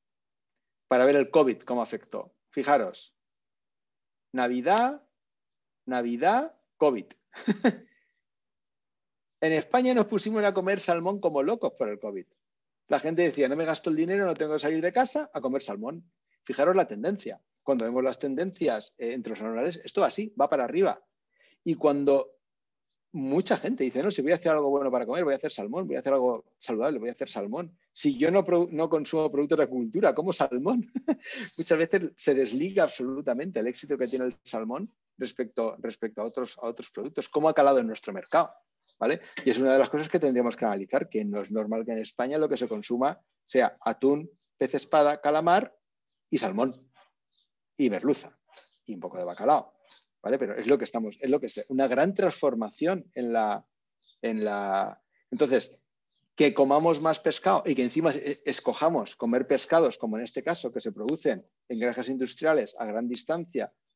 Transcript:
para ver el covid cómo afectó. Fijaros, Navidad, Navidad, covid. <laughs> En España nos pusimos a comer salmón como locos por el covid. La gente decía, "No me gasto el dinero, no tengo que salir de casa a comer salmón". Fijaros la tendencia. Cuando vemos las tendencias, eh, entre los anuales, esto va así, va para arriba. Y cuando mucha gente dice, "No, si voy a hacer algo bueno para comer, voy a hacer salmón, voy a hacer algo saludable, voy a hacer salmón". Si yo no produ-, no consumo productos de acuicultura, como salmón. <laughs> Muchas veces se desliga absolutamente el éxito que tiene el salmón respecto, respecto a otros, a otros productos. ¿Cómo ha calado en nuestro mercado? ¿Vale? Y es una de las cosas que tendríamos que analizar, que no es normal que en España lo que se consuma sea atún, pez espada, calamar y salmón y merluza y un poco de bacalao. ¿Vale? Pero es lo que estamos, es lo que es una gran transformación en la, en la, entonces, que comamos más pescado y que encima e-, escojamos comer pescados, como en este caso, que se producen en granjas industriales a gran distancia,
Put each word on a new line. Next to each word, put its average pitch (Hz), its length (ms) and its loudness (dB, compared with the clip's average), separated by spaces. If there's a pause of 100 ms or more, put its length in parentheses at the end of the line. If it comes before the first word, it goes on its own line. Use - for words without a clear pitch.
(880)
para 127 160 6
ver 139 100 8
el 143 160 4
covid 135 320 4
cómo 123 200 -4
afectó. - 520 -10 (160)
Fijaros, 131 640 0 (1200)
Navidad, 156 760 0 (800)
Navidad, 127 720 0 (200)
covid. 131 300 2 (260)
<laughs> - 580 -2 (1500)
En 160 120 4
España 254 400 2
nos 226 100 4
pusimos 214 400 -2
a 202 80 2
comer 190 280 0
salmón 180 380 -2
como 160 240 0
locos 202 300 -2
por 117 160 -4
el 104 100 -6
covid. 101 280 -8 (640)
La 143 120 0
gente 160 220 0
decía, 143 260 2
"No 139 80 -2
me 165 80 0
gasto 160 240 -2
el 156 80 0
dinero, 185 300 0
no 170 80 0
tengo 151 180 -4
que 151 60 0
salir 156 240 -2
de 175 100 0
casa 262 400 0
a 151 80 -8
comer 131 220 -2
salmón". 160 420 -8 (400)
Fijaros 151 320 2
la 185 100 4
tendencia. 117 540 -6 (220)
Cuando 123 240 0
vemos 127 180 0
las 131 140 -2
tendencias, 143 800 -4
eh, 120 160 -6
entre 113 160 -8
los 104 100 -8
anuales, 120 420 -4
esto - 200 -2
va 151 60 4
así, 214 300 -8
va 139 120 2
para 135 140 0
arriba. 156 380 0 (600)
Y 165 120 0
cuando 143 600 2 (760)
mucha 147 440 0
gente - 260 -2
dice, 127 200 -2
"No, 202 80 0
si 165 100 -4
voy 139 120 0
a - 20 2
hacer 165 180 0
algo 147 160 2
bueno 139 220 0
para 120 160 -2
comer, 151 180 -2
voy 143 80 0
a 135 60 0
hacer 151 140 -6
salmón, 143 340 -6
voy 139 100 -6
a 131 40 -6
hacer 135 120 0
algo 123 320 2 (140)
saludable, 113 400 -2
voy 110 100 -8
a 123 40 -6
hacer - 180 -10
salmón". 127 440 -8 (200)
Si 139 240 -2
yo 151 120 2
no 190 140 4
produ-, 175 260 2
no 160 200 -2
consumo 156 420 0
productos 147 240 0
de 151 80 4
acuicultura, 127 500 0
como 165 200 -2
salmón. 151 600 0
<laughs> - 300 -4 (320)
Muchas 160 220 0
veces 165 360 0
se - 200 2
desliga 139 500 0
absolutamente 131 760 -4
el 110 80 -2
éxito 143 280 -6
que 127 100 -2
tiene 127 200 -4
el 123 180 -6
salmón 120 480 -8 (240)
respecto, 117 640 -6
respecto 110 420 -8
a 107 60 -4
otros, 117 320 -8
a 120 80 -8
otros 117 240 -10
productos. 127 400 -8
¿Cómo 151 180 4
ha 156 60 2
calado 139 240 6
en 120 80 2
nuestro 110 260 -6
mercado? 98 400 0 (460)
¿Vale? 131 240 0 (240)
Y 131 40 4
es 110 60 4
una 131 160 4
de 135 60 6
las 135 100 4
cosas 156 220 -4
que 180 80 2
tendríamos 123 380 2
que 117 100 -2
analizar, 107 420 -2
que 107 160 -2
no 104 160 -4
es 98 100 -8
normal 110 360 -2
que 120 60 -4
en 110 80 -4
España 127 360 -4
lo 156 140 2
que 131 80 -2
se 120 100 -2
consuma 120 500 -2 (280)
sea 123 340 2
atún, 143 500 0 (280)
pez 131 160 -2
espada, 147 480 2
calamar 165 520 2 (540)
y 104 80 -2
salmón 110 500 -2 (920)
y 135 100 4
merluza 117 500 -2 (460)
y - 80 -10
un 90 80 -12
poco - 160 -10
de 92 80 -6
bacalao. 151 480 0 (500)
¿Vale? 127 160 0
Pero 104 160 -4
es 110 120 -6
lo 139 100 6
que 113 80 0
estamos, 107 340 -6
es 131 120 -4
lo 143 100 2
que 131 60 -8
es - 240 -8
una 135 180 2
gran 139 240 2
transformación 156 1040 -2
en 120 180 -4
la, 107 340 0 (540)
en 110 240 -2
la, 101 580 -2 (280)
entonces, 127 500 0 (540)
que 147 180 4
comamos 147 480 4
más 156 200 0
pescado 185 440 2
y 147 100 0
que 127 100 2
encima 160 280 2
e-, 143 320 -6
escojamos 139 720 -2
comer 123 300 0
pescados, 143 500 2
como 110 220 -6
en 120 60 -6
este 123 180 -8
caso, 156 280 -4
que 117 120 -8
se 110 100 -8
producen 110 540 -4 (240)
en 120 80 -6
granjas 120 320 -2
industriales 135 680 -2
a 117 60 -6
gran 113 240 -4
distancia, 156 640 -6 (240)